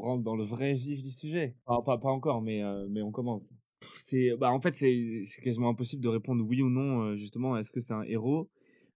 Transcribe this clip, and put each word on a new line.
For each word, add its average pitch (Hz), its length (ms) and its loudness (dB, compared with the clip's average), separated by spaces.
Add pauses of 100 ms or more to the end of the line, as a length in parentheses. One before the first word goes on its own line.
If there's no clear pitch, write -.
rentre 123 220 0
dans 113 120 -2
le 110 80 0
vrai 123 320 0
vif 135 260 -4
du 135 80 -10
sujet. 151 460 -4 (100)
Enfin, 120 160 2
pas, 131 160 2
pas 135 140 0
encore, 131 320 0
mais, 110 180 -2
euh, 101 300 -4
mais 107 100 -2
on 104 100 -2
commence. 117 440 -4 (240)
Pff, - 180 -12
c'est, 123 400 2
bah, 127 160 4
en 131 80 2
fait, 135 140 2
c'est, 120 500 2
c'est - 160 -14
quasiment 120 280 2
impossible 120 340 0
de 120 40 4
répondre 113 400 2
oui 127 140 2
ou 131 80 4
non, 127 320 2
euh, 107 140 0
justement, 117 420 -2
est-ce 110 160 -4
que 127 60 -2
c'est 117 160 -4
un 107 80 -2
héros ? 131 440 0 (480)